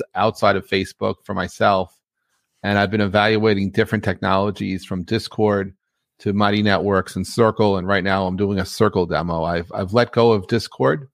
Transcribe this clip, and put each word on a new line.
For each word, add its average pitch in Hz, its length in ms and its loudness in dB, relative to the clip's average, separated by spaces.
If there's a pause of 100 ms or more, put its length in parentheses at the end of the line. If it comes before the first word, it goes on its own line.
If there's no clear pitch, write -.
(140)
outside 101 400 2
of 92 120 -4
Facebook 98 580 -4
for 101 100 -8
myself, 92 680 0 (600)
and 101 160 0
I've 101 120 2
been 107 100 0
evaluating 104 680 2
different 110 340 0
technologies 95 800 -2
from 92 180 -6
Discord 104 720 -2 (460)
to 104 120 -4
Mighty 104 300 2
Networks 95 540 0
and 95 100 -4
Circle, 107 500 2
and 90 100 -4
right 95 180 0
now 95 220 0
I'm 92 100 -4
doing 101 220 0
a 92 60 -2
Circle 101 420 0
demo. 82 380 -2
I've, 85 300 -4
I've 98 180 -6
let 120 200 2
go 117 200 4
of 101 140 0
Discord, 135 680 -2